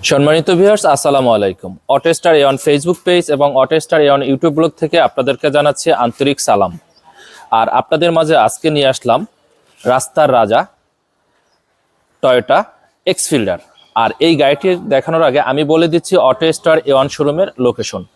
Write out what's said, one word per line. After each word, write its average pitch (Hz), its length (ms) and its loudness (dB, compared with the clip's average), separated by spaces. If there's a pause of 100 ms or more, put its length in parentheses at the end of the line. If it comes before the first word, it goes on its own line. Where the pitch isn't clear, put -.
সম্মানিত 151 380 2 (120)
ভিউয়ার্স, 202 240 2 (120)
আসসালামু 139 420 0
আলাইকুম। 95 340 -4 (240)
অটোস্টার 165 460 0
এওয়ান 139 240 2
Facebook 151 420 0
পেজ 175 160 2 (120)
এবং 143 120 0 (160)
অটোস্টার 160 440 -2
এওয়ান 139 220 2
YouTube 143 280 0
ব্লগ 165 140 0 (100)
থেকে 156 160 -2 (100)
আপনাদেরকে 135 480 -2
জানাচ্ছি 147 320 0 (180)
আন্তরিক 135 320 -2 (100)
সালাম। 98 240 0 (880)
আর 113 80 0 (120)
আপনাদের 160 380 0
মাঝে 160 180 0 (100)
আজকে - 300 -4
নিয়ে 143 180 0
আসলাম 123 260 -2 (640)
রাস্তার 131 560 0
রাজা 113 220 2 (1600)
Toyota 131 360 2 (480)
Xfielder। 113 520 -2 (360)
আর 113 140 0 (160)
এই 165 160 2
গাড়িটি 147 280 0 (240)
দেখানোর 160 360 0
আগে 131 100 0 (120)
আমি 143 200 -2
বলে 160 220 2
দিচ্ছি 170 200 -2 (160)
অটোস্টার 160 480 0 (140)
এওয়ান 135 240 2
শোরুমের 156 340 -2 (160)
লোকেশন। 113 360 -4 (140)